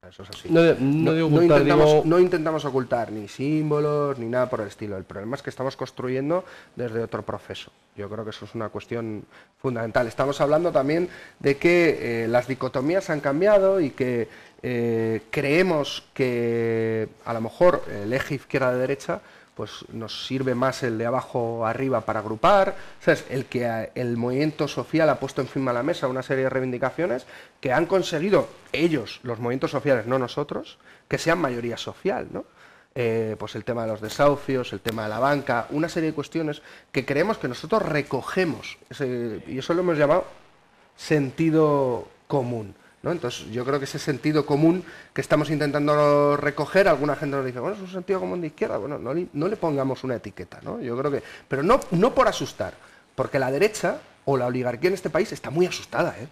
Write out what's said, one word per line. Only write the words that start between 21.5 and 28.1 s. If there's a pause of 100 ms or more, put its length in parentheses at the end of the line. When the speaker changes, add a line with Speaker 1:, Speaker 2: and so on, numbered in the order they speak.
Speaker 1:
arriba
para
agrupar, (240)
¿sabes?
El
que,
eh,
el
movimiento
social
ha
puesto
encima
de
la
mesa
una
serie
de
reivindicaciones (340)
que
han
conseguido (240)